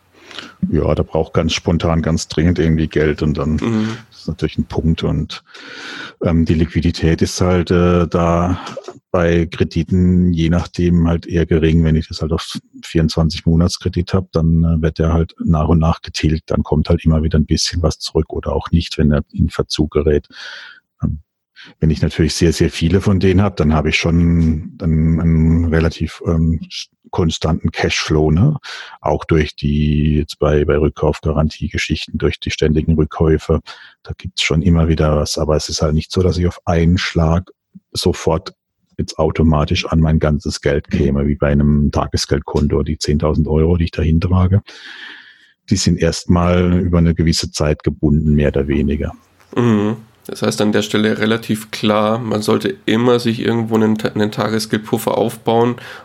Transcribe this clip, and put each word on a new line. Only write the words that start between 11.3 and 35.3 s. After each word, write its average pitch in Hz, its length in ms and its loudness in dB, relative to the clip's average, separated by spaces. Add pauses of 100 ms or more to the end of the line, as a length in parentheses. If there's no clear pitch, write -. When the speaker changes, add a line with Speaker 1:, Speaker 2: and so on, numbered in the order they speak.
Speaker 1:
gering. 80 400 2
Wenn 78 100 4
ich 78 140 -2
das - 120 -10
halt 80 120 -2
auf - 240 -6 (260)
vierundzwanzig 82 600 -2
Monatskredit 87 680 0
hab, 95 200 -2
dann, 82 300 2
äh, 82 180 2
wird 80 180 -2
der 80 140 2
halt 82 260 0
nach 78 300 0
und 82 100 4
nach 80 220 0
getilgt. - 500 -2
Dann 73 120 0
kommt 76 260 0
halt 85 160 0
immer 80 180 2
wieder 78 160 2
ein 73 60 2
bisschen 82 360 -2
was 78 180 -2
zurück - 340 -4
oder 73 200 -6
auch - 180 -4
nicht, - 260 0
wenn 73 140 2
er 73 200 0
in - 180 -2
Verzug - 420 -4
gerät. 73 360 0 (760)
Ähm, 76 180 -4 (600)
wenn 78 120 2
ich 73 100 -2
natürlich 80 320 0
sehr, 85 180 2
sehr 82 180 0
viele 82 300 0
von 95 220 2
denen 92 200 4
hab, 101 140 0
dann 76 180 2
hab 78 120 2
ich 78 120 0
schon 85 840 2
einen, 80 400 2
einen 82 440 2
relativ, 80 600 -2
ähm, 82 340 2 (520)
konstanten 82 600 -2
Cashflow, 78 600 0
ne? 120 260 4 (420)
Auch 73 240 -2
durch 78 320 0
die, 76 640 0
jetzt 73 220 -4
bei, 76 260 2
bei 73 120 2
Rückkaufgarantiegeschichten, 76 1400 -2
durch - 240 -2
die - 100 -6
ständigen 76 440 0
Rückkäufe, 78 640 0 (420)
da - 140 -12
gibt's - 240 -10
schon 78 200 0
immer 82 280 2
wieder 78 260 2
was. 76 220 -2